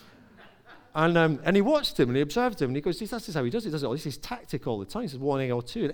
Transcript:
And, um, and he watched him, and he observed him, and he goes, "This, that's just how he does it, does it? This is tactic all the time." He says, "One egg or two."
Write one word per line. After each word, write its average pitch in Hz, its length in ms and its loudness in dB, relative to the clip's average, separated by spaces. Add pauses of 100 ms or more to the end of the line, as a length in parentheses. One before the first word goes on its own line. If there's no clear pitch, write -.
(960)
And, 170 220 4
um, 160 240 4
and 196 140 4
he 202 60 6
watched 285 360 2
him, 131 120 4
and 123 60 2
he 143 60 4
observed 226 400 0
him, 131 60 0
and 131 80 -2
he 147 60 -4
goes, 180 180 -2
"This, 214 100 -8
that's 233 140 -8
just 165 120 -6
how 139 60 0
he 120 80 0
does 220 140 -2
it, 175 60 -4
does 151 120 -2
it? 123 80 -2
This 151 160 -4
is 139 120 -8
tactic - 480 -8
all 113 120 -2
the 98 60 -6
time." 214 180 -8
He 208 60 -4
says, 135 100 -12
"One 139 220 0
egg 131 100 -2
or 120 120 -2
two." 180 320 -4